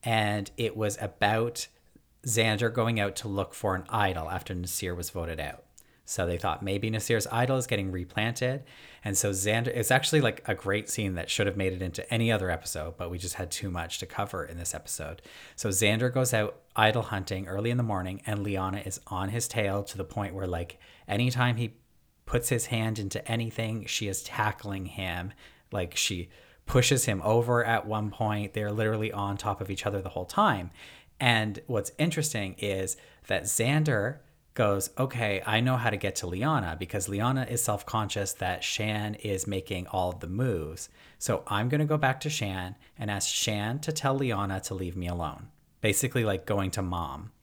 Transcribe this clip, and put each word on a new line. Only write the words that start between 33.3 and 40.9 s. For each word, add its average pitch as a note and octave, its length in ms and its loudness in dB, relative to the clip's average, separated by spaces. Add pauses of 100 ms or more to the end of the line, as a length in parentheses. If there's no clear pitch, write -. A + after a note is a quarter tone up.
Xander B2+ 760 2 (340)
goes, G2+ 440 4
"Okay, A2+ 480 0
I G#2+ 140 4
know B2+ 160 4
how A#2 140 2
to G#2 80 -2
get G2 200 -2
to F#2 100 -4
Liana," F#2+ 520 0
because F#2 300 -4
Liana A#2+ 400 2
is A#2 120 0
self-conscious G#2 760 -2
that F#2 280 -2
Shan G#2+ 520 -2
is G2 300 -2
making F#2+ 420 -4
all F#2 240 0
of F2+ 100 -8
the E2 60 -8
moves. F2+ 600 -2 (320)